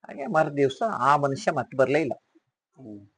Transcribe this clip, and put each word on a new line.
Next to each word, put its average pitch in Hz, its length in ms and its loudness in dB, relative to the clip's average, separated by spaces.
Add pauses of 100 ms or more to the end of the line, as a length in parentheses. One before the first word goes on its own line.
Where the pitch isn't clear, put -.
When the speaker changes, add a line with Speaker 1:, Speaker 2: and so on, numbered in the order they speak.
Speaker 1:
ಹಾಗೆ 139 180 -12
ಮರುದಿವಸ 143 640 0
ಆ 135 260 2
ಮನುಷ್ಯ 139 360 -2
ಮತ್ತೆ 135 240 -4
ಬರ್ಲೇ 135 240 4
ಇಲ್ಲ. 156 120 -2 (680)
Speaker 2:
ಹ್ಮ್. 104 260 -18 (120)